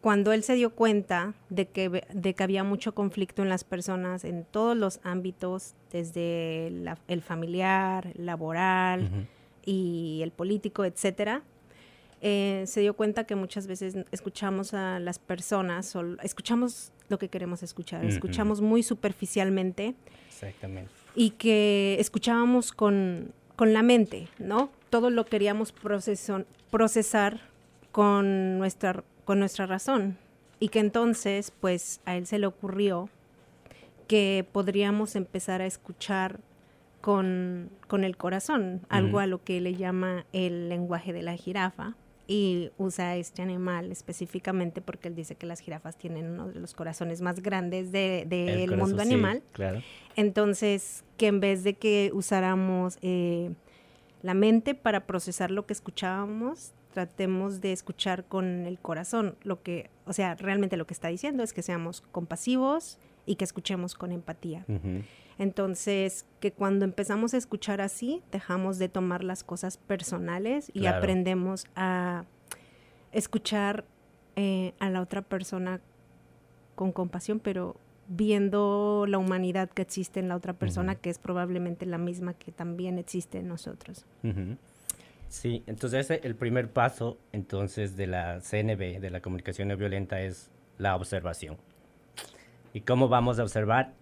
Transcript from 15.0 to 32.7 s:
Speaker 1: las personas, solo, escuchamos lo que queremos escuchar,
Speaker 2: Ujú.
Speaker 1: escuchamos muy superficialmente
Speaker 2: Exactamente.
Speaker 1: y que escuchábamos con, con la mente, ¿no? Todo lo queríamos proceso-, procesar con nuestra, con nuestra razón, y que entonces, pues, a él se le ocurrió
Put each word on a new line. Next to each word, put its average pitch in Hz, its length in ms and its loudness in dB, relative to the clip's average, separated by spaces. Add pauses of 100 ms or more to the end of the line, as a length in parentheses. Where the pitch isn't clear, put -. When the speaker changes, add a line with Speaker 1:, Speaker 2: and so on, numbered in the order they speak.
Speaker 1:
las 175 180 -4
personas, 185 680 -2
solo, 175 360 -6
escuchamos 240 680 -2 (160)
lo 196 100 0
que 190 120 -4
queremos 180 320 -6
escuchar, 175 380 -8
Speaker 2:
Ujú. 226 120 0
Speaker 1:
escuchamos 208 480 0
muy 220 220 6
superficialmente 196 1120 0 (340)
Speaker 2:
Exactamente. 95 600 -10 (240)
Speaker 1:
y 226 160 6
que 208 680 4
escuchábamos 233 720 4
con, 196 600 2 (240)
con 220 160 8
la 220 100 8
mente, 233 460 6 (100)
¿no? 220 320 0 (200)
Todo 233 200 4
lo 233 140 2
queríamos 214 480 0
proceso-, 202 720 -2 (260)
procesar 220 680 4 (520)
con 196 680 4
nuestra, 190 460 0 (220)
con 196 120 4
nuestra 196 280 0
razón, 190 500 0 (440)
y 220 80 2
que - 120 2
entonces, 208 800 2
pues, 180 460 0
a 180 100 -2
él 180 100 -4
se 208 120 -2
le 202 80 2
ocurrió 190 600 0 (1000)